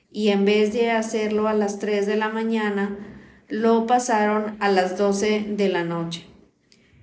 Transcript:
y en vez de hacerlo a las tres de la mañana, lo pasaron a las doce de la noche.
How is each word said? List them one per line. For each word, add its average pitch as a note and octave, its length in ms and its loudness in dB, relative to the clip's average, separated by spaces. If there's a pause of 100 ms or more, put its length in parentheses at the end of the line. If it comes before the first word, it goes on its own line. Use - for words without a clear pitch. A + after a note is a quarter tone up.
(120)
y G#3+ 180 0
en G3 160 4
vez G#3 260 4
de A#3 200 2
hacerlo G#3+ 560 0
a G#3+ 60 0
las G#3 260 0
tres G#3 260 0
de G#3+ 100 0
la A3 140 0
mañana, G#3+ 720 -2 (480)
lo A3+ 400 2
pasaron G#3+ 720 0
a G3+ 100 0
las F#3 300 0
doce G#3 480 0
de G3+ 220 0
la F3 140 -2
noche. E3+ 420 -6 (760)